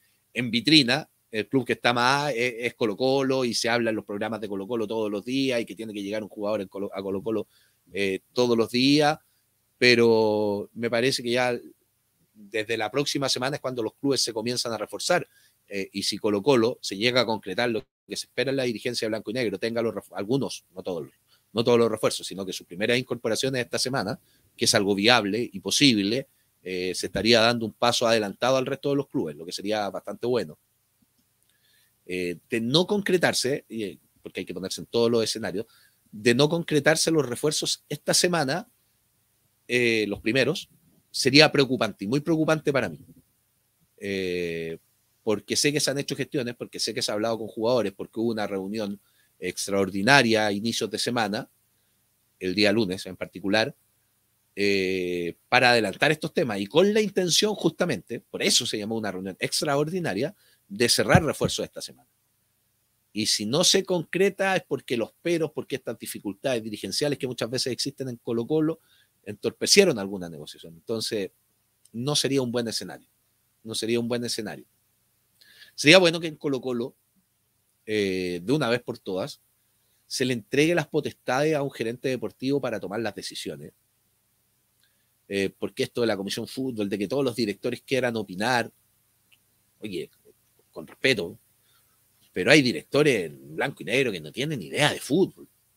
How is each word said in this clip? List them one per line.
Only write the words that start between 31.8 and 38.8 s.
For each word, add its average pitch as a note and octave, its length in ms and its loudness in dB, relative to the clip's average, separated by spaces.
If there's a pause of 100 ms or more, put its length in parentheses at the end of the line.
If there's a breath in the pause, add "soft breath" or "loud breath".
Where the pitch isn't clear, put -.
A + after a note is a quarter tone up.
Eh, F2 340 -4 (120)
de A#2 100 0
no C#3 260 2
concretarse, F3 840 0
y, A2 160 -6
eh, D#2 140 -8 (240)
porque F2 180 -12
hay F#2 60 -6
que F2+ 80 -10
ponerse F2+ 260 -8
en D#2 60 -12
todos A#2 220 2
los A#2 140 2
escenarios, A2 440 -4 (440 soft breath)
de A2+ 240 2
no C#3+ 140 6
concretarse D#3+ 640 2
los D3+ 120 4
refuerzos D3+ 640 -2
esta D3 240 -4
semana, E3+ 560 2 (1000)